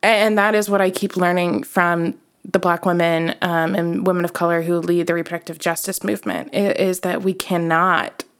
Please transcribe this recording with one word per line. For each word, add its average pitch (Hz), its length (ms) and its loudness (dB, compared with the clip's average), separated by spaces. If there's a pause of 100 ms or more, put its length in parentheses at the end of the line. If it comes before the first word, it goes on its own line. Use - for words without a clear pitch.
And 214 340 4
that 208 160 2
is 208 160 2
what 202 120 2
I 190 80 4
keep 190 260 -4
learning 175 480 0
from 170 520 0 (280)
the 190 160 0
Black 175 260 0
women, 170 560 2
um, 165 320 0
and 170 320 -2
women 180 180 0
of 175 100 -4
color 170 280 0
who 170 180 0
lead 175 280 0
the 170 80 0
reproductive 170 420 -8
justice - 460 -6
movement, 196 500 -4
i-, - 40 -2 (160)
is 185 260 0
that 180 240 -4
we 190 100 0
cannot 170 880 0 (160)